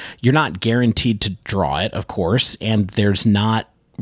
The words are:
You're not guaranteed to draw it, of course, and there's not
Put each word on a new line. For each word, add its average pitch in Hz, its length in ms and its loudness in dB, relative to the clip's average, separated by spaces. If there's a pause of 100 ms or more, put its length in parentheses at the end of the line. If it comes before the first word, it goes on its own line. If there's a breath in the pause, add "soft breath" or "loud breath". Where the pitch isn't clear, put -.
(200 loud breath)
You're 127 140 4
not 127 260 0
guaranteed 113 640 2
to 101 80 -2 (140)
draw 80 340 -2
it, 101 160 -2
of 90 140 -6
course, 98 520 0
and 104 280 0
there's 104 360 0
not 110 440 0 (340)